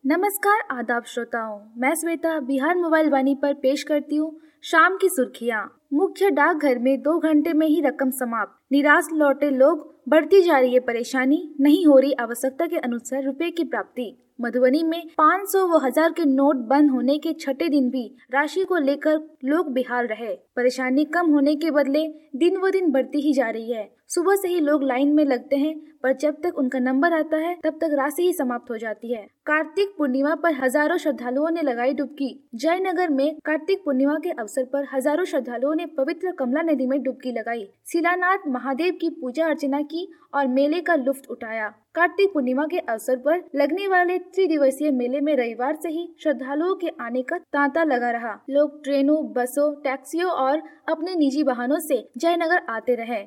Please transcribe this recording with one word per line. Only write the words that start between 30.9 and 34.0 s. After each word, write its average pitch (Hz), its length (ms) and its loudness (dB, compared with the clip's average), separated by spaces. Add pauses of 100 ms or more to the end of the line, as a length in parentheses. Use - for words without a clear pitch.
श्रद्धालुओं 262 520 -2
ने 330 120 -2
लगाई 254 320 -2
डुबकी। 262 600 -6
जयनगर 349 540 0
में 285 260 0 (100)
कार्तिक 311 400 -2
पूर्णिमा 277 300 2